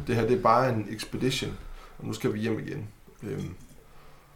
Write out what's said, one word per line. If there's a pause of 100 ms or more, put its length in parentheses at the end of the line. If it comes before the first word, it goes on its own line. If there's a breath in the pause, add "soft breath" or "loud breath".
Det
her,
det
er
bare
en
expedition." (480 soft breath)
Og
nu
skal
vi
hjem
igen. (360)
Øhm, (840 soft breath)